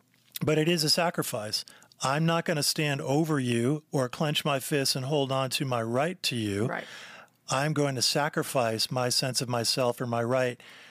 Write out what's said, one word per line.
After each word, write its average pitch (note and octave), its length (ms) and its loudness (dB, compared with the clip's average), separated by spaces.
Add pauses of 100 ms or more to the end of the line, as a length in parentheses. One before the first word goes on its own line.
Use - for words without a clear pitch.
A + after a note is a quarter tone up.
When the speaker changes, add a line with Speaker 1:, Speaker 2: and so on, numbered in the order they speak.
(440)
Speaker 1:
but D3+ 140 2
it D#3 100 2
is E3+ 160 2
a D3+ 60 2
sacrifice. C#3 760 -2 (380)
I'm C#3+ 240 2
not E3 180 2
gonna D3+ 180 0
stand D3 380 0
over D3+ 400 2
you B2 500 0
or C3 180 0
clench - 360 -2
my C#3 160 2
fists C3+ 360 0
and C3 100 -6
hold C#3 260 0
on C3+ 180 0
to D3+ 140 -2
my B2 180 0
right C3+ 420 0
to C3+ 120 -2
you. G#2 300 0
Speaker 2:
Right. - 180 -4 (640)
Speaker 1:
I'm C#3+ 240 0
going C#3+ 220 2
to A#2+ 60 -4
sacrifice C3+ 880 0
my B2 200 0
sense C3 320 0
of A#2+ 80 -4
myself A#2+ 500 0
or B2+ 60 -4
my A#2 160 0
right B2 360 0 (320)